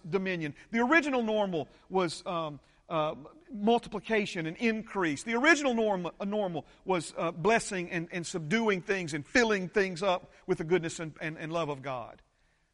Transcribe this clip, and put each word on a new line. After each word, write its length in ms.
dominion. 460
The 80
original 420
normal 460
was, 380
um, 340
uh, 240
multiplication 920
and 100
increase. 680
The 120
original 400
norm, 320
uh, 180
normal 420
was, 320
uh, 140
blessing 600
and, 220
and 140
subduing 560
things 320
and 100
filling 440
things 340
up 280
with 120
the 60
goodness 340
and, 220
and, 180
and 140
love 160
of 140
God. 380